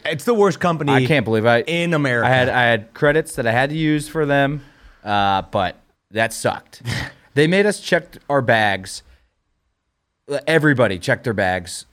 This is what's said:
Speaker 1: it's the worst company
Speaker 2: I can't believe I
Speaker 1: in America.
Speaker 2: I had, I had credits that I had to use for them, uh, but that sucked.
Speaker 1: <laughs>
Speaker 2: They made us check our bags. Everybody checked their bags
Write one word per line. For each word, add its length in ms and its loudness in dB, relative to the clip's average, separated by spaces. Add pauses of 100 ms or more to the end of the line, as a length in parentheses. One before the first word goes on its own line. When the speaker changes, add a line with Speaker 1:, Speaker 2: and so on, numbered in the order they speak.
Speaker 1:
it's 180 -6
the 100 2
worst 260 2
company 320 -2
Speaker 2:
I 140 2
can't 180 2
believe 220 0
I 140 4
Speaker 1:
in 340 -2
America. 340 0
Speaker 2:
I 20 2
had, 180 2
I 140 0
had 320 0
credits 420 0
that 100 -4
I 60 2
had 180 0
to 60 -6
use 320 -2
for 180 -4
them, 360 0 (420)
uh, 380 0
but 340 -4 (360)
that 200 -2
sucked. 540 -6
Speaker 1:
<laughs> 60 -6 (420)
Speaker 2:
They 120 4
made 180 2
us 140 0
check 380 -2 (120)
our 140 0
bags. 600 0 (1400)
Everybody 520 2
checked 260 -4
their 80 -2
bags 600 -2